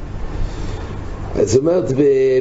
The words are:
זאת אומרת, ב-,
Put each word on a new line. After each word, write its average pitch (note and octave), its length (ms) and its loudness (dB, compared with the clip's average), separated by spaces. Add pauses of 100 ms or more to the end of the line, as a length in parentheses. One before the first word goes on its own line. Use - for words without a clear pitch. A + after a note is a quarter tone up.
(1500)
זאת C3 140 4
אומרת, E3+ 320 0
ב-, C3 480 4